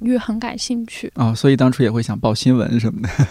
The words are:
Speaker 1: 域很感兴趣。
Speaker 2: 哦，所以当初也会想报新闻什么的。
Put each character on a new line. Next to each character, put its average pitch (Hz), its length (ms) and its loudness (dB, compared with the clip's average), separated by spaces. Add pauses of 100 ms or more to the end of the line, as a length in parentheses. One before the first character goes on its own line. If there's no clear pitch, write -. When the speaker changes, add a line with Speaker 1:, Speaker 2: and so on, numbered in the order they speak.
Speaker 1:
域 247 140 2
很 226 220 -4
感 233 180 -8
兴 233 300 -6
趣。 - 300 -12
Speaker 2:
哦， 113 180 2
所 139 160 4
以 135 60 6
当 127 160 4
初 135 100 -2
也 110 80 2
会 117 100 -2
想 113 160 -4
报 110 160 0
新 127 240 2
闻 117 220 0
什 113 160 -2
么 110 80 -8
的。 110 60 -4 (220)